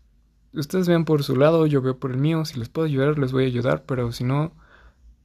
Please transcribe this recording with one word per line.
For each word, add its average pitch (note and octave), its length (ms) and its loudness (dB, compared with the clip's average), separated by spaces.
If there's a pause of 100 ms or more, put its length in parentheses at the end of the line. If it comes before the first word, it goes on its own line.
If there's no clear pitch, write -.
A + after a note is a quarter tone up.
(540)
ustedes F3 340 -2
vean E3 180 4
por D3+ 180 2
su C3+ 120 -2
lado, D#3+ 320 4
yo C#3+ 160 2
veo C3 160 -2
por C3 120 -6
el B2+ 60 -6
mío, D#3 260 0
si D3+ 160 -8
les A#2 100 -8
puedo D#3+ 180 -2
ayudar, C#3+ 320 0
les C3 120 0
voy C3 120 2
a C3 40 2
ayudar, B2+ 380 -2
pero B2 260 -4
si B2 120 -8
no, C#3+ 320 -2 (680)